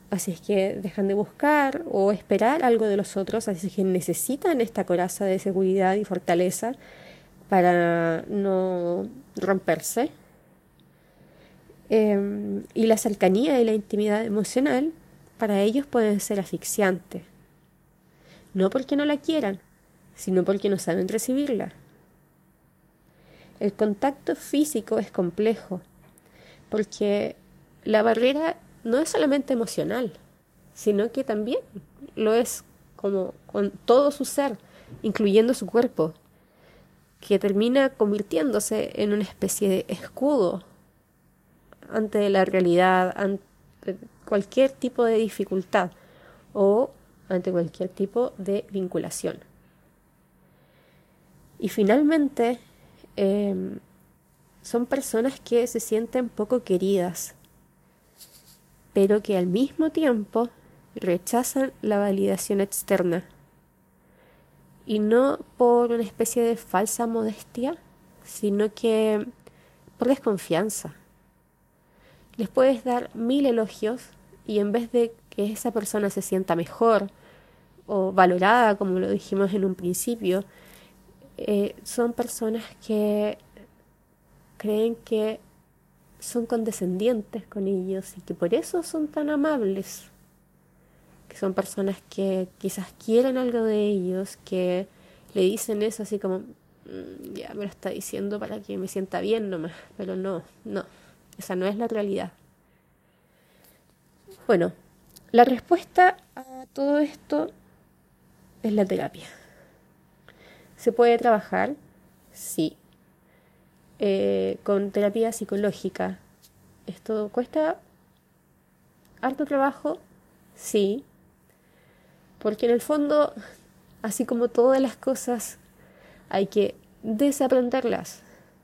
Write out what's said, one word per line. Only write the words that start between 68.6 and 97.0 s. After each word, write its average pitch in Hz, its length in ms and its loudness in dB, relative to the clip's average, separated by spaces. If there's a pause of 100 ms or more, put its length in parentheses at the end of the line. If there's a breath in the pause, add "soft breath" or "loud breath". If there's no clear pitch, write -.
que 220 520 2 (720 soft breath)
por 240 100 0
desconfianza. 202 840 0 (1400 soft breath)
Les 208 120 -4
puedes 262 340 4
dar 247 320 -2
mil 254 300 0
elogios 226 640 -2 (360)
y 208 140 0
en 202 120 0
vez 233 200 -2
de 233 220 2 (160)
que 208 220 -4
esa 220 200 -4
persona 208 380 -2
se 196 120 -6
sienta 185 340 -2
mejor 202 540 2 (800 soft breath)
o 190 240 0
valorada, 190 640 6
como 185 220 0
lo 190 100 -2
dijimos 196 440 -2
en 196 100 0
un 185 120 0
principio, 190 680 -2 (920 loud breath)
eh, 208 460 0
son 240 300 -2
personas 226 500 -4 (220)
que 208 520 0 (1200)
creen 214 380 -2
que 220 440 -4 (800)
son 233 260 -6
condescendientes 214 1000 -2
con 196 220 -6
ellos 190 500 -4
y 180 40 -18
que - 120 -8
por 175 200 -2
eso 330 300 -2
son 311 240 -4
tan 302 220 -4
amables, 269 760 -2 (1200 soft breath)
que - 80 -20
son 190 160 -4
personas 196 560 -4
que 190 380 -2 (100)
quizás - 360 -8 (100)
quieren 254 340 4
algo 240 260 0
de 214 240 0
ellos, 185 560 -4
que 185 440 -2 (460 soft breath)
le 196 80 0
dicen 208 420 0
eso 220 200 -4
así 202 160 -6
como, 185 200 -4
"Mm, - 960 -16